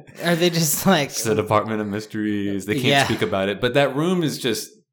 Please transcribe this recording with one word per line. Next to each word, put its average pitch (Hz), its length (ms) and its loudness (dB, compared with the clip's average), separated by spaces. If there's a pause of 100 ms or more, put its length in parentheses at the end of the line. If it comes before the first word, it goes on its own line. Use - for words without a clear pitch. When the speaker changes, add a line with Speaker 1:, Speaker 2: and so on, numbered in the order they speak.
(240)
Speaker 1:
Are 170 120 2
they 175 140 2
just 165 360 0
like 156 240 4
Speaker 2:
It's - 140 -6
the 110 120 2
Department 107 460 0
of 107 60 -4
Mysteries. 101 800 -4
They 104 100 0
can't 131 100 0
Speaker 1:
Yeah. 139 200 4
Speaker 2:
speak 107 160 -2
about 98 280 0
it. 98 120 -4
But 123 140 0
that 139 200 2
room 175 280 0
is 123 160 -2
just, 113 300 -4 (240)